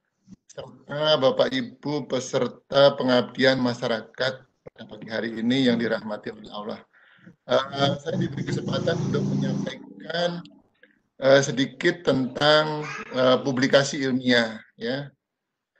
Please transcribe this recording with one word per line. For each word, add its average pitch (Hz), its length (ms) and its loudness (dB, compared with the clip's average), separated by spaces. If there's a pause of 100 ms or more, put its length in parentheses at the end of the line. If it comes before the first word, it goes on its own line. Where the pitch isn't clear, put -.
(440)
serta 151 720 -2
Bapak 131 400 2
Ibu 139 480 -6
peserta 135 960 2
pengabdian 127 560 2
masyarakat 123 760 -4 (120)
pada - 400 -20
pagi 107 240 -16
hari 110 320 -6
ini 123 320 2
yang 117 80 0
dirahmati 107 560 -6
oleh 107 160 -20
Allah. 104 280 -12 (680)
Eh, 139 480 0
saya - 240 -6
diberi - 240 -4
kesempatan - 640 -4
untuk 147 160 -2
menyampaikan, - 1200 -4 (760)
eh, 135 240 6
sedikit 139 560 -2
tentang, 151 800 2 (320)
eh, 127 320 4
publikasi 139 640 2
ilmiah, 123 480 0 (240)
ya. 135 320 -8 (680)